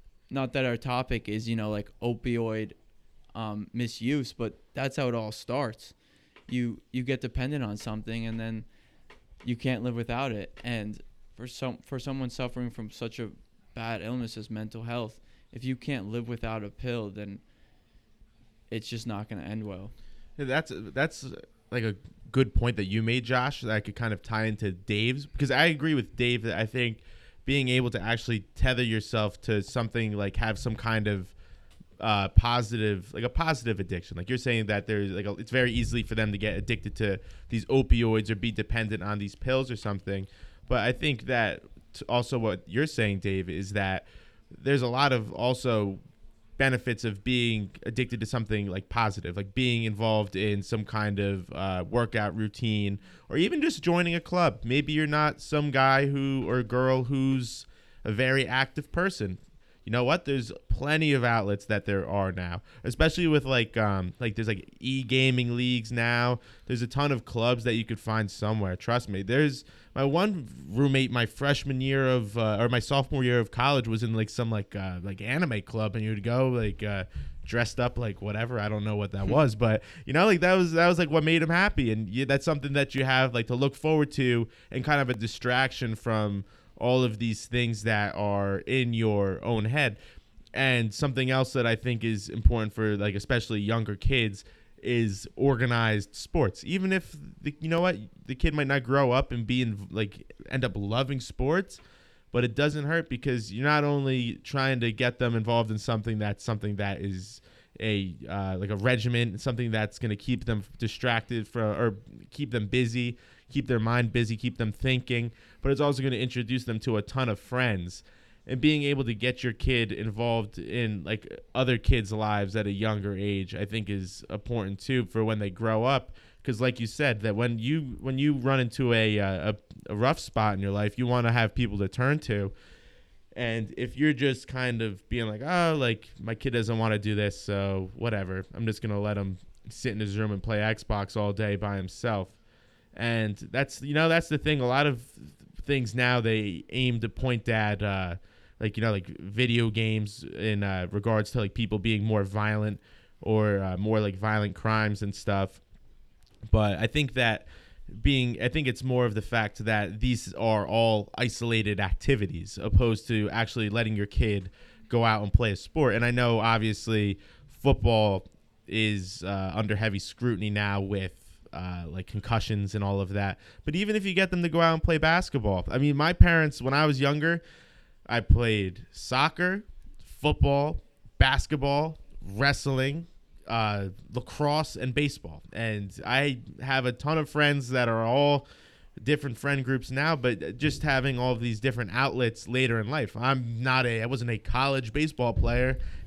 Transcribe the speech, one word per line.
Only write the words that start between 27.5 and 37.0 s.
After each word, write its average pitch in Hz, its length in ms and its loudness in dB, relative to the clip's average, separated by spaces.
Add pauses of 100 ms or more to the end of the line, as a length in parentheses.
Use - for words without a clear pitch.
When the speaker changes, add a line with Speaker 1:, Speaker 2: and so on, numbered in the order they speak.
Speaker 2:
able 123 220 2
to 101 100 -4
actually 113 380 -2 (160)
tether 127 280 2
yourself 110 580 0
to 104 200 0
something, 113 520 -2
like, 101 240 -4
have 110 200 0
some 110 180 -4
kind 110 320 0
of, 95 260 -2 (640)
uh, 101 300 2
positive, 107 840 2
like, 113 100 -6
a 123 60 0
positive 120 500 0
addiction. 87 380 -6
Like 90 120 -8
you're 123 80 0
saying 117 280 0
that 101 220 -2
there's, 101 240 0
like, 95 140 -4
a, 101 80 -4
it's 110 180 -12
very 123 200 2
easily 117 320 0
for 113 120 -6
them 107 160 0
to 101 60 -2
get 98 200 -4
addicted 107 400 -4
to 98 220 0 (300)